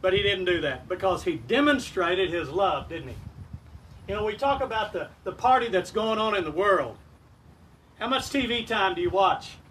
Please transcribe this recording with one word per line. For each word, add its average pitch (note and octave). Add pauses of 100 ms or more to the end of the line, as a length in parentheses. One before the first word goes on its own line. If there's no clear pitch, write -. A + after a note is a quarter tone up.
But F#3
he G3+
didn't G3
do F3
that C#3
because F3+
he E3
demonstrated F#3+
his D#3+
love, E3
didn't D#3
he? A#2+ (920)
You G3
know, G#3+
we G#3+
talk C#4
about A3+
the, E3 (140)
the F#3+
party A#3+
that's F#3
going A3
on G#3+
in F#3+
the D#3
world. E3+ (1040)
How A3+
much C4
T C#4
V A#3
time G3
do E3+
you F3
watch - (120)